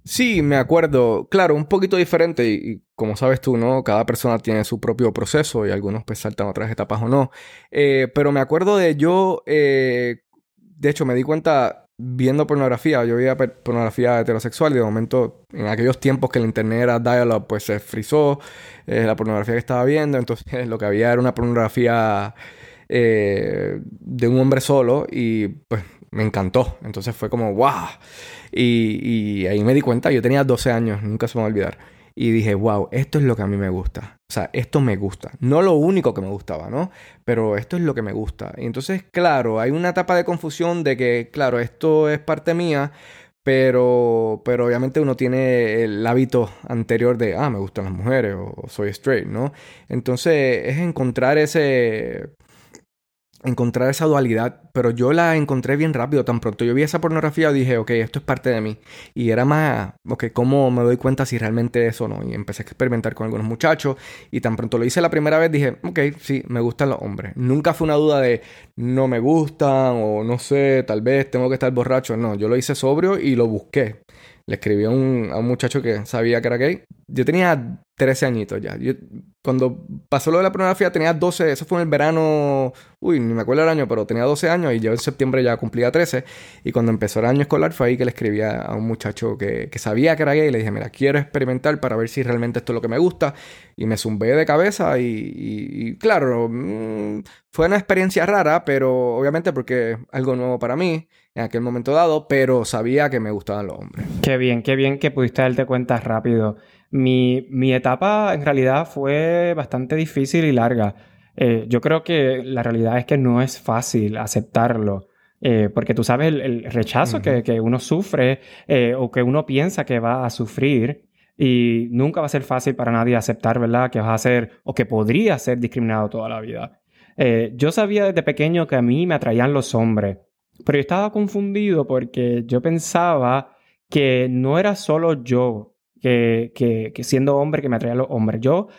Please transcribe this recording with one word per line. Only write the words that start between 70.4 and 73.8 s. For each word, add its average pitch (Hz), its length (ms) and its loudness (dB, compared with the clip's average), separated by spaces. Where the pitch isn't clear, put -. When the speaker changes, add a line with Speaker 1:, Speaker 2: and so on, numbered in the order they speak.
Speaker 1:
tal 107 140 -2
vez 131 300 2
tengo 127 180 0
que 135 60 0
estar 127 180 0
borracho. 123 460 0
No, 113 160 -2
yo 104 120 -2
lo 120 120 2
hice 135 160 -2
sobrio 165 440 0
y 131 180 2
lo 117 100 4
busqué. 107 560 -2